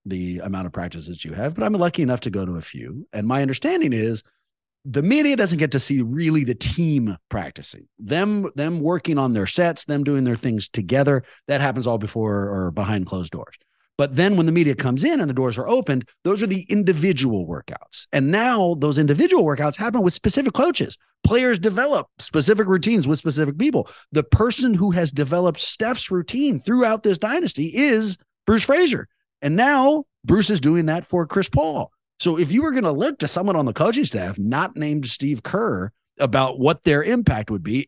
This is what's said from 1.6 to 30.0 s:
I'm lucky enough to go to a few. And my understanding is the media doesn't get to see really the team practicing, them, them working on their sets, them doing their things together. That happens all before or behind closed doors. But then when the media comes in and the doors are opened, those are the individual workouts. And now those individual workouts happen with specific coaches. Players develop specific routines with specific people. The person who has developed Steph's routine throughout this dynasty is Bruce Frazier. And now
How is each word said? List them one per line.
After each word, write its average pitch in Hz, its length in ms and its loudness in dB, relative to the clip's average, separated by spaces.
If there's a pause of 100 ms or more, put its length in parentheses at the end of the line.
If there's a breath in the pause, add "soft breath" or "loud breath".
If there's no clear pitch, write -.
I'm 214 80 0
lucky 175 300 0
enough 127 180 0
to 113 100 -6
go 98 160 -4
to 90 100 -6
a 82 60 -8
few. 69 500 -14
And 107 140 -6
my 131 160 -2
understanding 214 500 -2
is 113 300 -2 (640)
the 139 180 -2
media 285 340 2
doesn't 175 220 0
get 147 140 0
to 135 80 2
see 135 220 0
really 156 420 0
the 120 100 0
team 135 640 0 (120)
practicing, - 580 -10 (120)
them, 185 580 -2
them 160 240 -2
working 165 380 0
on 131 140 2
their 101 140 0
sets, 170 380 0
them 143 180 -2
doing 139 220 0
their 120 120 0
things 113 320 -2
together. 131 540 0 (240 soft breath)
That 139 140 0
happens 127 260 -2
all 117 120 0
before 104 520 -2
or 92 220 -4
behind 98 340 -2
closed 90 260 -8
doors. - 240 -14 (420)
But 139 180 0
then 190 200 4
when 165 100 4
the 160 60 2
media 160 220 4
comes 131 300 0
in 311 160 2
and 160 80 0
the 127 60 -2
doors 123 240 -2
are 123 100 -6
opened, 151 400 0 (160 soft breath)
those 196 180 0
are 233 40 0
the 190 220 -2
individual 151 760 2
workouts. - 640 -12
And 139 220 2
now 208 420 2
those 143 240 0
individual 196 460 4
workouts 147 320 0
happen 226 260 -2
with 180 120 2
specific 269 400 0
coaches. 277 420 0 (280)
Players 240 340 4
develop 220 500 0 (100)
specific 196 480 2
routines 185 400 2
with 147 120 0
specific 147 400 -2
people. 233 300 0 (220 loud breath)
The 147 140 0
person 240 500 2
who 185 180 2
has 170 200 0
developed 156 480 0
Steph's - 500 -4
routine 214 480 -2
throughout 220 440 0
this 190 160 2
dynasty 220 480 -2
is 220 500 2 (300)
Bruce 214 180 4
Frazier. 277 440 2 (340)
And 147 140 0
now 277 480 4 (200)